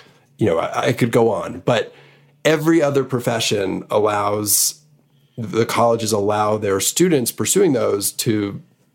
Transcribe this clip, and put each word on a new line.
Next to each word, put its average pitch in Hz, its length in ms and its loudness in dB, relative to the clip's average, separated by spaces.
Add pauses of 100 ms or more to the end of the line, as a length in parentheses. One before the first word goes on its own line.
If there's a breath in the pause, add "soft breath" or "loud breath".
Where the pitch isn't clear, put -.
(380 loud breath)
you 110 80 0
know, 82 120 2
I, 120 300 -2
I 127 60 2
could 117 180 0
go 117 180 4
on. 85 300 -6
But 113 340 -2 (500 soft breath)
every 160 380 2
other 139 220 2
profession 113 880 -2
allows, 104 920 0 (560)
the 110 280 -2
colleges 113 480 0
allow 107 440 0
their 101 220 -2
students 147 520 0
pursuing 165 420 2
those 101 400 0
to 107 480 -2 (340)